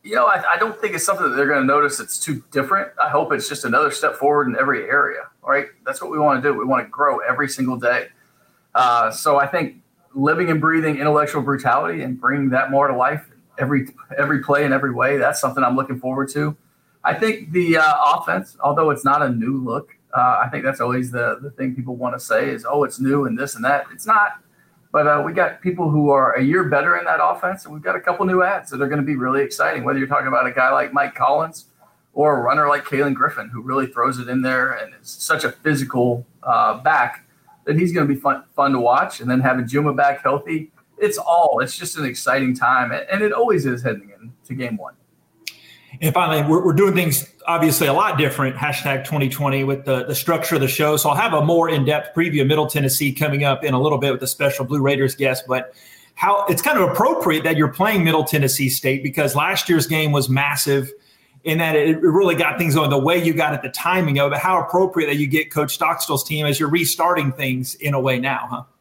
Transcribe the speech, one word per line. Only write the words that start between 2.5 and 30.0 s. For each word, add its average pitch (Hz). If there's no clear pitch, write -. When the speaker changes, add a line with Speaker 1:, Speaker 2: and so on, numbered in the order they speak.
Speaker 1:
different. 143
I 151
hope 147
it's -
just 139
another 139
step 147
forward 143
in 120
every 135
area, 139
right? 139
That's 135
what 160
we 156
wanna 139
do. 143
We 110
wanna 123
grow 139
every 135
single 127
day. 120
Uh, 120
so 139
I 139
think 160
living 160
and 156
breathing 156
intellectual 147
brutality 139
and 127
bringing 135
that 135
more 139
to 131
life 139
every, 135
every 143
play 147
in 135
every 135
way, 131
that's 135
something 131
I'm 123
looking 131
forward 135
to. 151
I -
think 214
the, 170
uh, 156
offense, -
although 147
it's 143
not 147
a 131
new 120
look, 117
uh, 123
I 120
think 131
that's 135
always 123
the, 120
the 139
thing 131
people 123
wanna 123
say 135
is, 117
"Oh, 139
it's 127
new 135
and 113
this 135
and 117
that." 143
It's -
not. 214
But, 151
uh, 147
we 165
got 170
people 180
who 147
are 131
a 131
year 170
better 151
in 175
that 160
offense, 180
and 151
we've 151
got 185
a -
couple 180
new 185
adds 190
that 135
are 139
gonna 147
be 139
really 131
exciting, 143
whether 135
you're 135